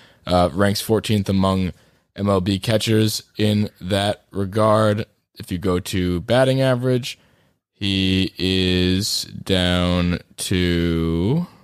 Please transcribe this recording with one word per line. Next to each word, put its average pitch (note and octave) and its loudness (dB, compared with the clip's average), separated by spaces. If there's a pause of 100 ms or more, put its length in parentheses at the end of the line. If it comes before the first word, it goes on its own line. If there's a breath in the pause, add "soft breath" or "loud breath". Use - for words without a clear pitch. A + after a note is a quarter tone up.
(280 loud breath)
Uh, F2+ 2
ranks G2 0
fourteenth G#2+ 0
among F#2+ 0 (420 soft breath)
M G2+ -4
L G2 2
B F#2 0
catchers A2 0 (120)
in G#2 0 (120)
that G2+ -2
regard. G#2+ 0 (280)
If - -14
you F#2 -4
go F2+ 0
to F2+ -2
batting C3 2
average, B2+ 0 (540 soft breath)
he F#2+ 0
is F#2 0
down F2+ 0 (160)
to E2+ 0 (160 loud breath)